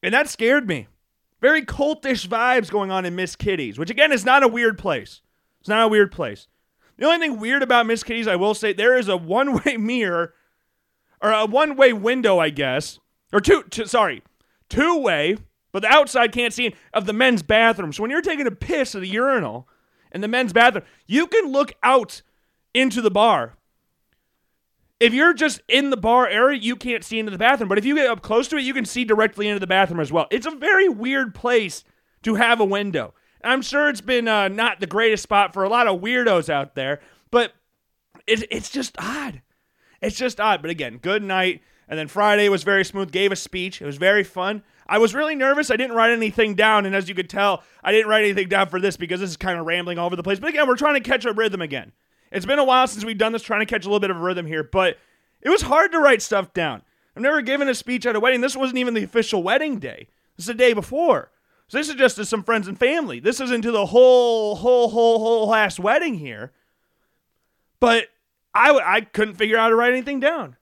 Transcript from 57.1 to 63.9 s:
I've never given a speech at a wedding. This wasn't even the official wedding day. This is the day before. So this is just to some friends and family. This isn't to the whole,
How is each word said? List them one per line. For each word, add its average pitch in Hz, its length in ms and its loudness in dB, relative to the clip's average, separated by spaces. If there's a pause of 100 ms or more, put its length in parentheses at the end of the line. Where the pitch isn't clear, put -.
I've 208 80 -10
never 294 180 2
given 277 280 -2
a 254 60 0
speech 240 300 -6
at 233 120 -2
a 208 40 -2
wedding. 247 200 2
This 262 160 -4
wasn't 254 220 -4
even 247 160 -2
the 214 100 -2
official 214 380 -2
wedding 262 360 -2
day. 139 300 -14 (280)
This 170 80 -16
is 185 40 -10
the 233 60 -6
day 240 180 4
before. 240 580 0 (380)
So - 100 -4
this 302 100 -4
is 294 60 -8
just 254 220 2
to 208 80 -6
some 208 180 -4
friends 214 260 -2
and 196 100 -10
family. 254 420 0
This 247 200 -2
isn't 247 220 -4
to 233 80 -2
the 208 160 0
whole, 233 720 6